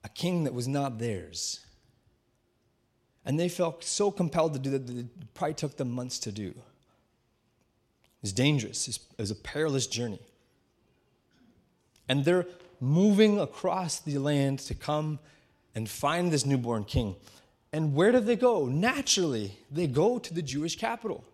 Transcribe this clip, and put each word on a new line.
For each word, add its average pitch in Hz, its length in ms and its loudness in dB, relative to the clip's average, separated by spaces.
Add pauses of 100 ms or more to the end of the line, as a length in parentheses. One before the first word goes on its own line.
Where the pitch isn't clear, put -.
a - 60 -16
king 175 360 0
that 127 100 -2
was 123 120 -4
not 135 320 -2
theirs. 98 640 -6 (1600)
And 143 140 0
they 175 100 2
felt 170 360 -2
so 208 260 0
compelled 165 440 0
to 131 40 -4
do 135 120 -2
that, 135 180 -2
that 123 80 -8
it 120 380 -12
probably 156 200 -4
took - 220 -6
them 127 160 -4
months 123 280 -6
to 110 120 -8
do. 101 160 -6
It - 80 -12 (1600)
was 98 120 -6
dangerous. 127 560 0
It 117 100 -8 (180)
was 104 140 -4
a 110 60 -4
perilous 143 500 -2
journey. 113 320 -6 (1900)
And 135 160 2
they're 175 220 2 (340)
moving 202 580 6
across 175 640 -2
the 143 180 -2
land 139 420 2
to - 140 -8
come 151 460 -2 (560)
and 110 120 -4
find 170 440 0
this 139 120 2
newborn 120 380 2
king. 104 320 -2 (580)
And 151 220 0
where 180 160 6
do 254 80 6
they 226 180 2
go? 214 300 2
Naturally, 151 920 0 (140)
they 160 160 -2
go 175 320 2
to - 160 -10
the 170 80 -2
Jewish 147 340 -4
capital. 226 580 -6